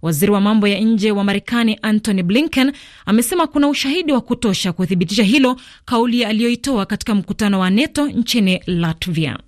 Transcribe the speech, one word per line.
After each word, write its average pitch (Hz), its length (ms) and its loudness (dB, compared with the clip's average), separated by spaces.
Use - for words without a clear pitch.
Waziri 165 300 0
wa 202 100 2
mambo 208 260 2
ya 202 120 0
nje 220 320 2
wa 202 120 0
Marekani 214 580 -2
Antony 214 420 0
Blinken 262 480 0
amesema 247 420 2
kuna 285 200 2
ushahidi 294 440 -2
wa 254 100 2
kutosha 190 520 -2
kuthibitisha 185 500 0
hilo, 254 320 2
kauli 233 400 0
aliyoitoa 233 600 -2
katika 214 300 -4
mkutano 202 440 -2
wa 185 100 0
nato 294 380 0
nchini 214 580 0
Latvia. 160 720 -2